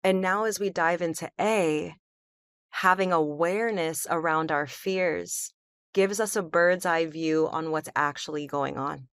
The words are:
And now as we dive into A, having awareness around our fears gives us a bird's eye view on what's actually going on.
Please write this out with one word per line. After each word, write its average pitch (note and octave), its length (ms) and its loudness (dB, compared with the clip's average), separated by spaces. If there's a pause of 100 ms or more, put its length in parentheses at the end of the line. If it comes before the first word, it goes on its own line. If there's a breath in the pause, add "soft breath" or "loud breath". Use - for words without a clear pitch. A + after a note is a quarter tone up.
And F#3+ 160 2
now F#3+ 260 0
as G#3+ 140 -2
we G3 120 -2
dive F3 320 0
into E3 260 -6 (100)
A, E3+ 560 0 (760)
having F#3 440 2
awareness E3 960 0
around D#3+ 420 0
our D3 140 0
fears F3 880 -4 (400)
gives G3 260 2
us G#3+ 160 0
a G#3 60 0
bird's F3 460 4
eye E3 180 2
view D#3 460 0
on D#3+ 180 -4
what's D#3 260 -4
actually D3 520 -2
going C#3 320 -2
on. C#3 400 -8